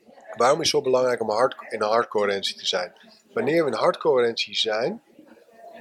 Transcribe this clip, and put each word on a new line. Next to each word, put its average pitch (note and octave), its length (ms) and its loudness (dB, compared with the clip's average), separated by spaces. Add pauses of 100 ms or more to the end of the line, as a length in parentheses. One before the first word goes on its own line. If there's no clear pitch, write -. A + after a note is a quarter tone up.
(360)
Waarom C3+ 240 4
is C#3 120 0
het D3+ 40 2
zo C#3+ 60 2
belangrijk B2+ 380 2
om A2 100 -2
hart-, B2 260 2 (120)
in G#2+ 140 -4
een G#2 60 2
hartcoherentie G#2 680 0
te - 100 -10
zijn? F2+ 260 -4 (400)
Wanneer D3 320 2
we C3+ 60 -2
in A2 60 -2
hartcoherentie A#2+ 800 0
zijn, A#2 460 -2 (800)